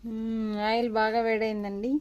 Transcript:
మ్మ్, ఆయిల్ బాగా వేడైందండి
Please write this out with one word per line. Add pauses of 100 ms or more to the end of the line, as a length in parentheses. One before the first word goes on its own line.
(100)
మ్మ్, (200)
ఆయిల్ (100)
బాగా
వేడైందండి